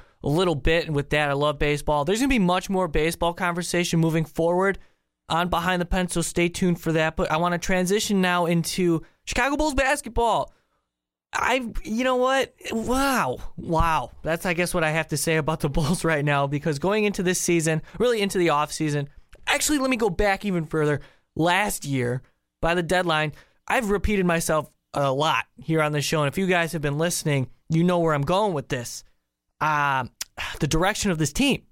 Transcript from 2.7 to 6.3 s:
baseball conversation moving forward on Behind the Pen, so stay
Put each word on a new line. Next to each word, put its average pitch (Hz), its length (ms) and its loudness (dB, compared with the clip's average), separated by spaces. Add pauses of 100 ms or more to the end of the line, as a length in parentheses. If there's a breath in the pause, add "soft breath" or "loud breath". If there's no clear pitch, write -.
baseball 170 480 0
conversation 175 640 0
moving 165 260 2
forward 175 540 0 (500 soft breath)
on 175 200 0
Behind 175 300 0
the 175 60 -2
Pen, 185 220 0
so 170 140 -2
stay 170 280 0